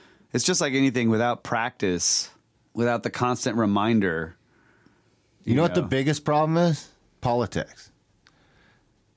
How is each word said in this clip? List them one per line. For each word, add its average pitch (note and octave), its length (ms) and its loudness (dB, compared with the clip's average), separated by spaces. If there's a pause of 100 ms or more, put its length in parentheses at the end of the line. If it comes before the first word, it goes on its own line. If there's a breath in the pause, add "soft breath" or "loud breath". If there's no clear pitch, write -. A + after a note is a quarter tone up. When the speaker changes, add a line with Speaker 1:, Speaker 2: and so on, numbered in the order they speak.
(320 loud breath)
Speaker 1:
it's B2+ 120 -2
just F3+ 180 0
like C#3 100 -2
anything, B2+ 380 2
without A2+ 320 0
practice, A2+ 880 -2 (420)
without A#2 300 0
the A#2+ 80 -4
constant B2 480 -2
reminder. G2+ 760 0 (1080 soft breath)
Speaker 2:
You A2+ 120 0
know - 20 2
Speaker 1:
you D#3+ 40 2
Speaker 2:
what F3 120 0
the F3 80 0
Speaker 1:
know. G#2+ 60 -6
Speaker 2:
biggest C3+ 360 0
problem D#3 320 2
is? E3+ 320 0 (320)
Politics. A#2+ 720 -4 (1300 soft breath)